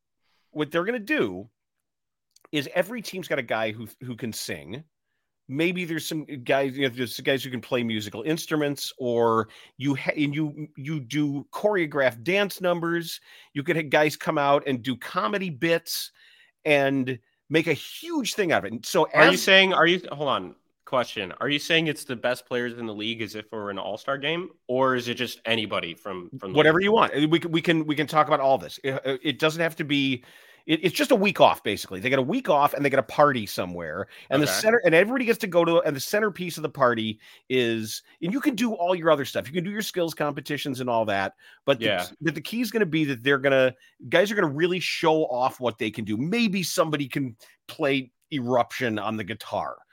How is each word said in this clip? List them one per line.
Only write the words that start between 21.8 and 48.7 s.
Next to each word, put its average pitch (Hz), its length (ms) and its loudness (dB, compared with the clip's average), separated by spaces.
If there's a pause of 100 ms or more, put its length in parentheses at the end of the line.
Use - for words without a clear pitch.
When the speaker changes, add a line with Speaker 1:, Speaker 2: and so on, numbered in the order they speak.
Speaker 2:
it's 147 180 -4
the 127 120 -6
best 123 300 -4
players 120 320 -4
in 117 80 -8
the 110 80 -8
league 110 260 -6
as 104 140 -8
if 107 100 -10
it - 80 -20
were 104 160 -8
an 98 100 -6
all-star 98 380 -6
game, 160 320 -4 (200)
or 127 280 2
is 117 120 -2
it 120 60 -4
just 120 300 -6
anybody 101 500 -2
from, 92 440 -12
from 98 140 -10
the - 40 -4
Speaker 1:
Whatever 156 220 6
Speaker 2:
league? 190 60 2
Speaker 1:
you 202 80 2
want. 156 380 2
We 165 80 4
can, 170 140 -4
we 170 80 2
can, 165 260 2
we 151 80 -2
can 143 120 0
talk 151 200 2
about 147 140 2
all 135 160 4
this. - 260 -12
It, 135 400 -2
it 143 160 -2
doesn't 160 220 0
have 165 160 -2
to 165 80 -6
be, 135 400 0 (400)
it, 160 180 0
it's 175 120 0
just 285 160 0
a 277 40 6
week 196 280 2
off, 101 200 6
basically. 95 380 -4
They 113 80 -4
get 135 100 2
a 135 40 2
week 202 260 -2
off 147 240 4
and 143 100 -2
they 143 60 2
get 135 100 2
a 131 40 4
party 139 420 2
somewhere. 87 640 -6 (220)
And 139 100 4
the 147 60 4
Speaker 2:
Okay. - 140 0
Speaker 1:
center, 226 220 4
and 165 120 6
everybody 220 320 4
gets 226 140 2
to 220 60 -4
go 170 160 4
to, 170 200 4
and 156 120 0
the 135 60 -6
centerpiece 185 560 -4
of 156 60 -8
the 147 80 -4
party 113 500 2 (300)
is, 117 520 0 (200)
and 170 100 -2
you 269 80 -2
can 285 140 0
do 214 180 -2
all 180 220 0
your 165 160 2
other 139 160 4
stuff. - 200 -6
You 131 60 -12
can 170 120 -2
do 190 60 -6
your 208 120 -4
skills 170 320 -4
competitions 143 680 -4
and 127 80 -4
all 113 160 2
that. 98 300 0 (320)
But 135 140 2
the 110 40 -2
Speaker 2:
Yeah. 95 220 2
Speaker 1:
key, - 160 -18
but 156 120 -2
the 160 60 -8
key 220 220 -4
is 214 80 -4
gonna 214 160 2
be 156 180 0
that 135 180 -2
they're 139 140 4
gonna, 131 380 4 (340)
guys 185 240 4
are - 20 -4
gonna 202 120 2
really 170 340 0
show 156 440 2
off 123 360 0
what 117 160 0
they 110 140 -2
can 107 160 -6
do. 104 100 -2
Maybe 190 460 0
somebody 151 460 0
can 131 280 -4 (300)
play 139 440 0 (220)
Eruption 120 680 0